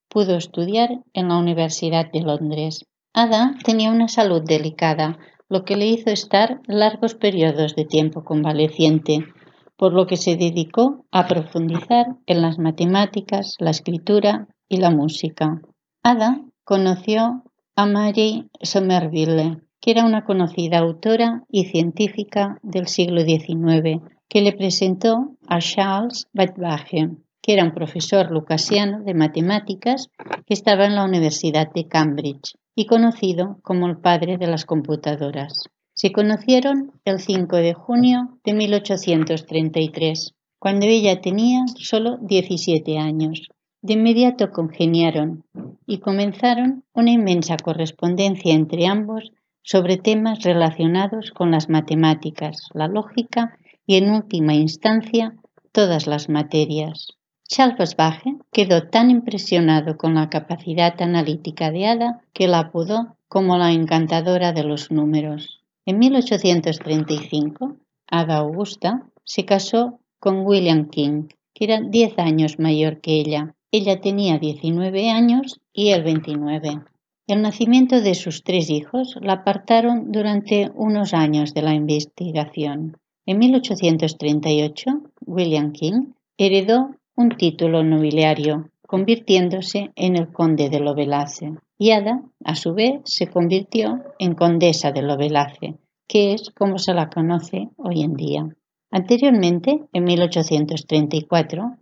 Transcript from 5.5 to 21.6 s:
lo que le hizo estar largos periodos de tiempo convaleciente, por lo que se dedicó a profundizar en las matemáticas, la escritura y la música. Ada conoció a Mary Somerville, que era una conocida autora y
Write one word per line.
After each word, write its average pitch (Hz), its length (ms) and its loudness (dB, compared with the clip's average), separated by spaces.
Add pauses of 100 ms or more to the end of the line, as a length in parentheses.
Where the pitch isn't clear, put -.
lo 190 160 -2
que 202 100 -2
le 208 120 0
hizo 226 200 0
estar 214 580 0
largos 214 480 0
periodos 160 600 0
de 156 80 -2
tiempo 156 400 0
convaleciente, 156 960 0 (580)
por 185 160 2
lo 180 140 4
que 180 100 -4
se 175 200 0
dedicó 175 720 0
a 180 160 2
profundizar 165 800 0 (180)
en 170 160 0
las 165 180 0
matemáticas, 190 1000 -2
la 165 100 -2
escritura 202 800 0 (180)
y 185 120 -4
la 185 100 4
música. 156 720 -2 (420)
Ada 240 380 2 (240)
conoció 208 760 0 (320)
a 202 120 2
Mary 208 640 0 (100)
Somerville, 165 1040 0 (180)
que 226 120 0
era 233 120 4
una 214 220 2
conocida 175 520 0
autora 220 720 0
y 190 140 0